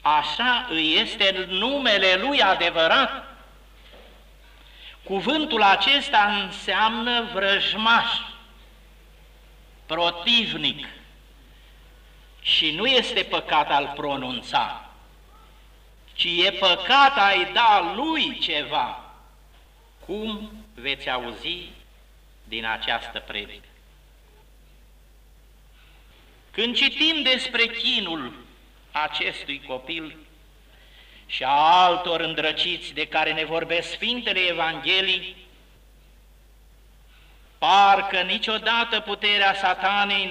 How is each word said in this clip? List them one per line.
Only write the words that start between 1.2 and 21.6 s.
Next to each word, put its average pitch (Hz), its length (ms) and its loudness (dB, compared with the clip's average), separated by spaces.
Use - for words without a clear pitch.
numele 202 680 2
lui 254 260 0
adevărat. 185 960 2
Cuvântul 226 580 -2
acesta 208 840 4
înseamnă 226 920 -2
vrăjmaș, 196 760 2
protivnic, 170 1000 -2
și - 300 0
nu 175 140 -4
este 233 380 2
păcat 165 480 0
a-l 143 240 2
pronunța, 127 920 -4
ci - 140 -4
e 196 60 2
păcat 185 680 4
a-i 196 360 2
da 202 420 4
lui 269 440 -2
ceva, 143 720 -4
cum 214 460 -8
veți 135 340 -6
auzi 131 600 -8